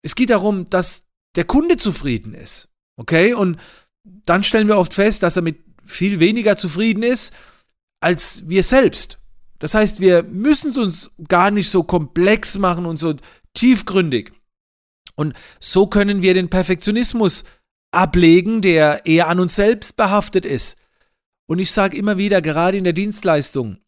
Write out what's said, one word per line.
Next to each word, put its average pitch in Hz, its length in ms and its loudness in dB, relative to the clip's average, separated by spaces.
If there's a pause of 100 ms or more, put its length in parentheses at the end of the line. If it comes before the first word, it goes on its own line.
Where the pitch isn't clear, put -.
Es - 140 -4
geht 247 140 -2
darum, 202 340 0
dass - 440 -4 (280)
der 170 80 -2
Kunde 320 320 0
zufrieden 123 580 -4
ist. - 360 -8 (260)
Okay? 180 380 2
Und 185 260 -2 (460)
dann 190 380 -2
stellen 214 260 2
wir 214 80 4
oft 180 160 0
fest, 202 300 2
dass - 120 2
er 185 60 0
mit 160 240 -6 (180)
viel 185 380 -2
weniger 208 340 2
zufrieden 208 480 -2
ist, 240 300 -2 (680)
als - 480 -2
wir 185 160 0
selbst. - 540 2 (400)
Das - 160 -4
heißt, 208 260 0
wir 180 220 4
müssen 285 480 0
es 254 80 -4
uns 202 340 -4 (160)
gar 180 220 2
nicht 208 180 0
so 185 140 2
komplex 180 800 0
machen 180 260 -2
und 165 120 -6
so 156 180 -2 (400)
tiefgründig. 185 760 0 (840)
Und 151 180 -4 (260)
so 190 280 2
können 202 340 0
wir 180 140 4
den 180 160 -2
Perfektionismus 208 920 0 (440)
ablegen, 180 720 2
der 156 460 2
eher 160 200 2
an 175 120 -2
uns 180 160 0
selbst 208 420 0
behaftet 196 480 0
ist. - 320 -4 (720)
Und 160 100 -4
ich 185 140 0
sag 196 240 0
immer 202 240 -4
wieder, 196 240 0
gerade 165 340 -2
in 190 60 -4
der 175 100 0
Dienstleistung 156 840 -2 (100)